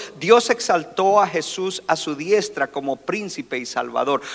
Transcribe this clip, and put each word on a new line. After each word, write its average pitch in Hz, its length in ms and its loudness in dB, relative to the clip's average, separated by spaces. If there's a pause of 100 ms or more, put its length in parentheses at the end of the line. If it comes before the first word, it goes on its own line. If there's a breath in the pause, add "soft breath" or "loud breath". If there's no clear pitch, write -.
(180 loud breath)
Dios 226 320 6
exaltó 196 680 2
a 185 80 4
Jesús 185 580 -4
a 160 80 2
su 156 220 -4
diestra 165 500 0
como 139 300 -6
príncipe 175 640 -6
y 120 80 -8
salvador. 123 560 -2 (120 loud breath)